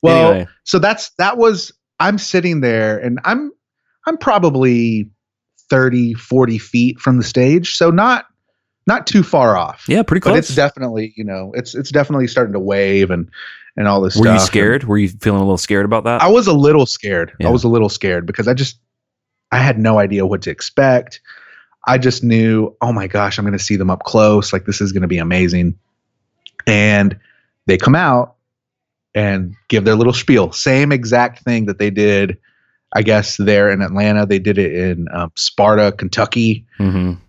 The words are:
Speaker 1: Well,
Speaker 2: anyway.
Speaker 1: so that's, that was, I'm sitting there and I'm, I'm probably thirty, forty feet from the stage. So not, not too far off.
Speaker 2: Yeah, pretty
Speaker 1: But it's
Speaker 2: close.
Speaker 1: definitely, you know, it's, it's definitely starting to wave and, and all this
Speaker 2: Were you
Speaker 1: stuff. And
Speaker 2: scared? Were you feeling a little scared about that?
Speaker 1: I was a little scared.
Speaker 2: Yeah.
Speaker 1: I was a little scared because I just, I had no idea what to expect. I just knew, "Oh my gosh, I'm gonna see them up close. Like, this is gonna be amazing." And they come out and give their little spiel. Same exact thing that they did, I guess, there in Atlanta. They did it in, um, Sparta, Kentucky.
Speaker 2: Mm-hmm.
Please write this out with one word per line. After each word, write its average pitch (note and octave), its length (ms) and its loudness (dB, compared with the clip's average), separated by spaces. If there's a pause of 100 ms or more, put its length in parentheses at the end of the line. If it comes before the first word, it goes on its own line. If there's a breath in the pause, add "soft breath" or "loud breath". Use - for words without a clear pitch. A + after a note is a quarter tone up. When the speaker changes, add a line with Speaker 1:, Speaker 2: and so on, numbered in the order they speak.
Speaker 1:
Well, E3 300 6
Speaker 2:
anyway. F2+ 160 0 (160)
Speaker 1:
so - 160 -2
that's, G3+ 380 -2
that G3+ 200 0
was, A3+ 340 0 (280)
I'm G3+ 180 0
sitting F3 440 -2
there A2 360 0
and B2 260 -6
I'm, C#4+ 280 -4 (560)
I'm D#4+ 100 -4
probably C3 920 0 (600)
thirty, B2 460 0
forty A#2+ 420 0
feet A#2+ 420 -2
from B2+ 180 2
the A#2 60 0
stage. C#3+ 520 0
So E3+ 160 2
not, A3 340 0 (600)
not G#3+ 180 0
too G3+ 180 2
far B2 320 2
off. E2 320 -6
Speaker 2:
Yeah, G3 160 0
pretty F3+ 240 0
Speaker 1:
But G3+ 100 2
it's - 100 0
Speaker 2:
close. C3 80 -6
Speaker 1:
definitely, A#2+ 600 -4
you A2 80 -10
know, F#2+ 320 -10
it's, B2 200 -10
it's C3 160 -10
definitely C#3 360 0
starting A2+ 260 -2
to G2+ 60 -4
wave G2 520 0
and, F2 180 -4 (480 loud breath)
and G#2 100 0
all G2 140 2
this F#2+ 140 -2
Speaker 2:
Were A2 100 4
you G#2+ 60 4
Speaker 1:
stuff. F#2+ 100 4
And - 60 -
Speaker 2:
scared? A2+ 380 0
Were G#2 120 0
you G#2 120 2
feeling G2+ 300 -2
a G2 40 2
little G2 140 0
scared G2+ 280 0
about G#2+ 200 0
that? A#2+ 160 0
Speaker 1:
I E3 60 4
was G#3+ 200 4
a F3 60 2
little D3 340 4
scared. F2+ 520 -6
Speaker 2:
Yeah. E2+ 80 -2
Speaker 1:
I A#2 40 2
was A#2+ 120 2
a A#2+ 60 2
little A2+ 200 2
scared F2+ 360 -4
because G2+ 220 -4
I B2 80 2
just, C3 240 -6 (720)
I B2 80 0
had C3 180 0
no A2 220 2
idea G2 260 0
what F#2+ 180 -4
to - 60 -8
expect. - 720 -2 (680 loud breath)
I B2+ 100 2
just B2+ 260 -2
knew, A2+ 580 2
"Oh A#2+ 120 -2
my G2 140 -4
gosh, G2+ 320 -4
I'm G2+ 60 -4
gonna G2+ 140 -2
see G#2 160 -4
them F#2+ 140 -2
up F#2 140 -4
close. G#2+ 500 2
Like, F#2 120 -6
this G2+ 160 -6
is G2 100 -2
gonna F2+ 160 -4
be E2+ 100 -2
amazing." F2 580 -2 (920)
And G#2 500 2 (480 soft breath)
they F#2+ 120 2
come - 180 2
out C3+ 400 0 (760)
and G2 400 -2 (140)
give G#2+ 180 0
their A2 100 4
little A#2+ 180 2
spiel. B2 380 2
Same C#3+ 400 0
exact A#2+ 520 -2
thing A#2 220 -2
that G2 140 -6
they G#2 100 0
did, G2+ 480 0 (580)
I G#2+ 60 2
guess, G#2+ 360 0
there G2+ 320 4
in G2 120 0
Atlanta. G#2 440 0
They G2 140 0
did G2 180 -2
it F2 160 0
in, F2 400 -4
um, F2 220 -8
Sparta, G#2 560 2
Kentucky. A2 760 -2 (140)
Speaker 2:
Mm-hmm. F#2 340 -2 (160)